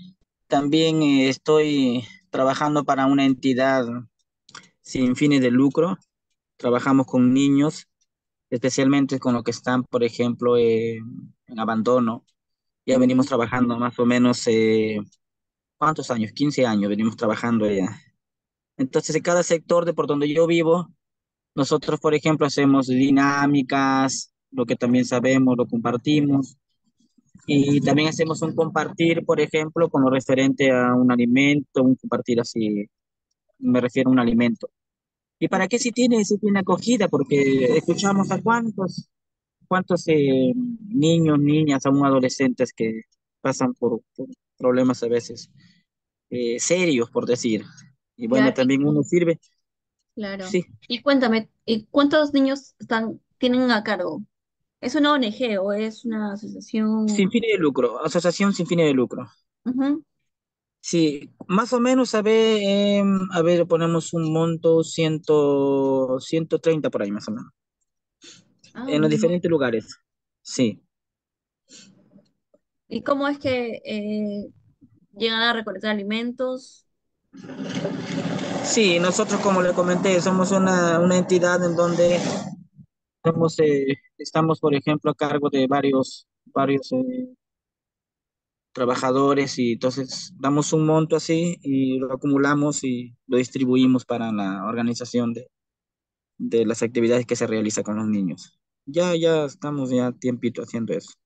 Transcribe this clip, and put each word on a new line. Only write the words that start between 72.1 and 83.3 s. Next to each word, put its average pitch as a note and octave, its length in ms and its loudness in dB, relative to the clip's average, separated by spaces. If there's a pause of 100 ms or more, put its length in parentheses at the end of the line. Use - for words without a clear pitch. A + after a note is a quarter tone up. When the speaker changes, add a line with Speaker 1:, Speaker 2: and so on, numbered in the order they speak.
Speaker 2:
¿Y A3+ 160 -10
cómo C#4+ 240 -2
es C#4+ 120 -4
que, B3 460 -6
eh, G#3 640 -6 (640)
llegan A3+ 280 -2
a A#3 120 0
recolectar G#3+ 380 -6
alimentos? A#3+ 960 -6 (1800)
Speaker 1:
Sí, F#3 360 2
nosotros, G3+ 420 0
como F#3+ 200 2
le F3+ 120 2
comenté, F3+ 480 0
somos F#3 300 0
una, F3+ 480 2
una F3+ 180 4
entidad F3+ 480 2
en E3+ 100 -2
donde F3 440 2 (1040)
estamos, E3 360 0